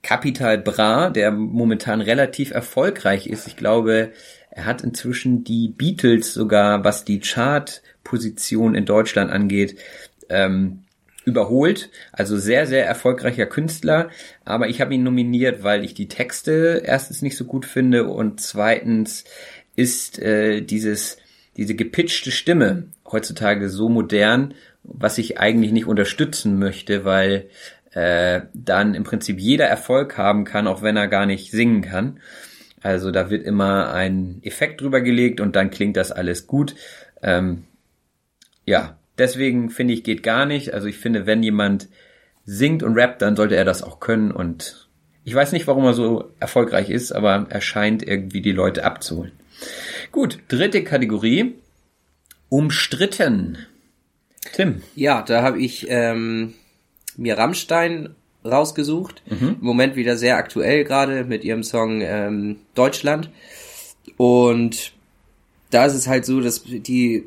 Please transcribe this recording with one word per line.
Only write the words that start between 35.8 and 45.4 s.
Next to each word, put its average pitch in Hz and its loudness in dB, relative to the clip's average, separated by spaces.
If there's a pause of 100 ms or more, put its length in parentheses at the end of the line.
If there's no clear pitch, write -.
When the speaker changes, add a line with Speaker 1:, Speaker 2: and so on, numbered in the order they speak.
Speaker 1:
das 92 -2
alles 87 -6
gut. 143 -2 (480)
Ähm, 90 0 (1040)
ja, 80 0 (200)
deswegen 123 0
finde 123 0
ich, 113 -4
geht 110 -4
gar 117 2
nicht. 147 -4
Also 104 -6
ich 101 -8
finde, 110 -2
wenn 110 2
jemand 101 0 (580)
singt 135 0
und 113 0
rappt, 123 2
dann 104 2
sollte 104 2
er 95 4
das 95 0
auch - -16
können 110 0
und - -8 (380)
ich 113 -8
weiß 143 2